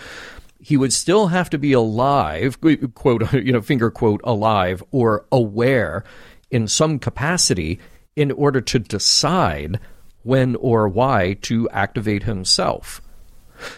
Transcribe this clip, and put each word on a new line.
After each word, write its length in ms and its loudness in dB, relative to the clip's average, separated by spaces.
he 140 0
would 160 2
still 360 2
have 220 0
to 80 -2
be 140 2
alive, 880 2
qu-, 280 2
quote, 440 0
<laughs> 0 -
you 200 2
know, 80 2
finger 300 0
quote, 340 0
alive 580 0
or 400 0
aware 720 0
in 180 0
some 300 0
capacity 800 -2
in 160 0
order 300 0
to 180 0
decide 1000 -2
when 340 2
or 320 2
why 540 0
to 280 -2
activate 520 -2
himself. 800 -4